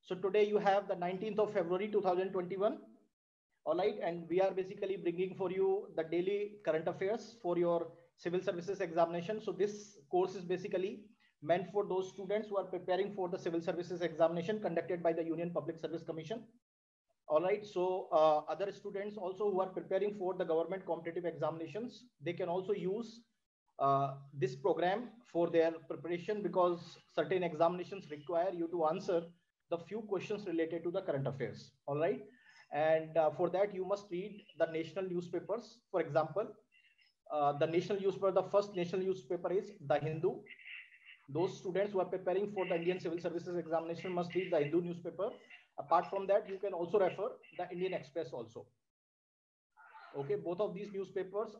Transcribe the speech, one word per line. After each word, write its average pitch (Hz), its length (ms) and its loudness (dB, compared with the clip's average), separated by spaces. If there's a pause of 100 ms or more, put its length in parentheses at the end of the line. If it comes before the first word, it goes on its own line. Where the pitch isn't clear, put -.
So 190 100 -4
today 202 300 4
you 208 140 2
have 196 280 4
the 196 80 -2
nineteenth 190 460 -2
of 208 120 4
February, 185 360 0
two 208 120 2
thousand 185 300 2
twenty-one. 190 480 0 (840)
All 156 120 2
right, 214 240 2
and 170 300 -4
we 180 100 4
are 190 120 4
basically 196 440 -4
bringing 175 380 0
for 185 160 -2
you 190 460 2
the 160 80 0
daily 190 600 0
current 165 220 2
affairs 190 560 -2
for 175 160 0
your 170 300 4 (280)
civil 180 240 -2
services 180 400 -4
examination. 170 600 0
So 190 100 -4
this 208 480 -4 (100)
course 185 280 2
is 180 80 -8
basically 180 560 -2 (420)
meant 170 300 2
for 202 120 2
those 185 260 0
students 202 380 -4
who 196 100 -2
are 185 180 -4
preparing 185 360 0
for 185 160 -2
the 180 120 -4
civil 170 200 -2
services 175 420 -4
examination 170 580 2
conducted 170 420 -2
by 170 100 4
the 165 120 0
Union 165 260 -2
Public 160 300 -4
Service 165 240 2
Commission. 165 400 -6 (840)
All 156 140 6
right, 208 240 2
so, 185 460 0
uh, 156 360 8
other 175 220 -2
students 202 460 -8
also 196 340 0
who 185 100 2
are 185 60 2
preparing 196 480 0
for 185 200 -2
the 180 100 0
government 170 420 0
competitive 165 380 -4
examinations, 160 800 -4 (180)
they 170 100 -4
can 170 160 -4
also 185 240 -2
use, 190 500 -4 (580)
uh, 139 340 4 (180)
this 156 220 -2
program 185 540 2 (240)
for 165 180 2
their 165 220 6
preparation 170 680 -4
because 175 580 2 (140)
certain 175 300 2
examinations 175 720 0
require 170 400 -2
you 170 160 -4
to 170 180 2
answer 170 380 0 (460)
the 170 80 -2 (100)
few 214 140 -6
questions 202 440 -4
related 165 380 0
to 175 80 -2
the 190 100 -2
current 139 240 0
affairs. 110 460 -6 (160)
All 143 100 0
right, 175 240 0 (500)
and, 160 440 2
uh, 156 160 6
for 170 180 0
that 196 240 0
you 185 100 -4
must 202 280 -2
read 202 320 -8 (160)
the 165 60 6
national 170 420 -4
newspapers. 175 720 -4 (100)
For 175 100 2
example, 156 460 0 (840)
uh, 143 220 4
the 156 120 4
national 180 320 2
newspaper, 190 320 2
the 180 140 4
first 202 320 2
national 175 260 0
newspaper 180 500 -2
is - 200 0 (160)
The 147 100 6
Hindu. 160 440 0 (840)
Those 160 300 -2
students 202 340 -2
who 190 60 0
are 175 180 0
preparing 196 360 0
for 180 160 -2
the 180 80 2
Indian 175 240 0
Civil 165 180 -2
Services 175 380 -4
examination 170 560 -2
must 175 240 -2
read 180 160 0
The 160 80 6
Hindu 151 200 4
newspaper. 175 500 -4 (480)
Apart 170 300 4
from 190 200 -2
that, 196 200 4
you 190 80 -6
can 196 160 -4
also 175 260 2
refer 190 300 2 (300)
the 175 120 -4
Indian 180 220 -2
Express 156 400 -6
also. 117 320 -10 (1500)
Okay, 143 180 -4
both 175 220 -4
of 196 140 0
these 202 180 -8
newspapers 196 680 -6